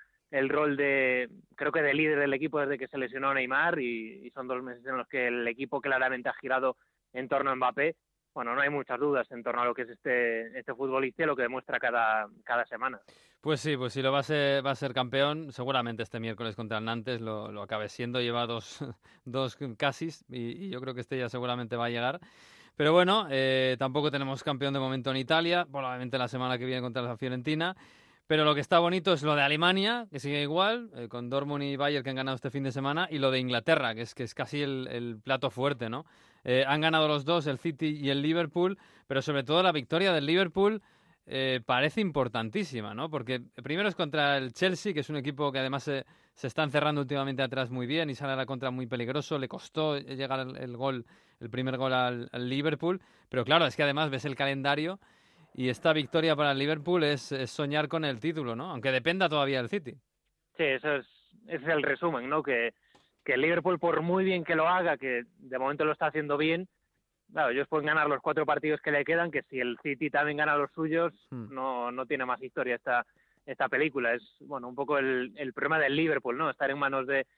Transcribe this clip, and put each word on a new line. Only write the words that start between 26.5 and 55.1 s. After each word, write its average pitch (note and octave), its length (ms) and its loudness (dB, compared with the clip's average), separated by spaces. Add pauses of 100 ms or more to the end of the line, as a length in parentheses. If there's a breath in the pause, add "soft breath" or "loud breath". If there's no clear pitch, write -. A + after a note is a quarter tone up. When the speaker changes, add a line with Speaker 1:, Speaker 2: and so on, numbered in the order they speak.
Speaker 2:
que A#2+ 80 -4
viene B2+ 160 -2
contra B2 220 -2
la A#2+ 160 -4
Fiorentina. D3+ 580 -2 (480 loud breath)
Pero D#3 200 4
lo D3+ 100 8
que C#3+ 60 0
está E3+ 180 6
bonito F3 340 4
es D3 120 2
lo D3+ 100 4
de C#3+ 80 4
Alemania, F#3+ 680 4
que C#3+ 100 -8
sigue C#3+ 200 -2
igual, G3 540 0
eh, A#2+ 140 -8
con A#2+ 200 -8
Dortmund C#3+ 360 -2
y C#3 120 -2
Bayern C#3+ 260 2
que C3+ 80 -4
han C3 60 -4
ganado C3 200 -2
este B2+ 140 -6
fin C#3 120 -4
de C3+ 100 -2
semana, C#3+ 380 -2
y D#3 80 -4
lo C3+ 120 4
de C3 100 2
Inglaterra, B2+ 540 2
que A2+ 80 -6
es, - 120 -10
que - 80 -8
es A#2 100 -6
casi C#3+ 300 -4
el, C3+ 280 -4
el A#2+ 300 -6
plato C3 300 -2
fuerte, B2 400 -2
¿no? C3+ 160 -8 (380 soft breath)
Eh, B2+ 220 4
han D3 140 2
ganado D#3+ 280 4
los D3 180 0
dos, E3 200 2
el C3+ 120 -2
City D#3+ 300 -2
y D3 200 -2
el C#3 140 2
Liverpool, E3+ 560 0 (280 loud breath)
pero C3+ 140 0
sobre C#3 220 0
todo D3+ 200 2
la F#3 100 6
victoria D#3+ 400 2
del D3+ 120 2
Liverpool, G3 560 2 (460 soft breath)
eh, C3 400 0
parece C3+ 340 2
importantísima, B2 960 -2
¿no? D3 160 -6
Porque B2+ 300 -4 (220)
primero E3+ 260 0
es F#3 80 -4
contra C#3+ 420 2
el C3 160 -4
Chelsea, F#3 400 0
que D3 60 -2
es C3+ 100 -4
un D3+ 60 -2
equipo C#3+ 360 -2
que C3+ 60 -2
además C3 240 -2
se, C#3 240 -4 (280 soft breath)
se - 120 -8
está D#3 160 -2
encerrando D3 400 2
últimamente C3+ 400 -2
atrás C3 280 -2
muy B2+ 160 -4
bien D#3 220 0
y C3+ 60 -4
sale C3+ 180 -4
a C3 40 -2
la C3 100 -2
contra B2+ 240 -2
muy B2+ 160 -4
peligroso, C3 500 -2
le C3 120 -2
costó D#3 500 -2
llegar C3+ 420 -4
el, C3 160 -6
el B2 200 -8
gol, B2+ 280 -2 (340 soft breath)
el A#2 120 -10
primer B2+ 260 -2
gol C3 160 0
al, B2 400 0
al B2 160 -4
Liverpool, D3+ 520 0 (280 soft breath)
pero B2 160 0
claro, D#3 220 6
es B2 100 -2
que D#3 60 2
además D3 280 2
ves C3 140 -4
el C#3 120 -4
calendario C#3+ 640 0 (540 soft breath)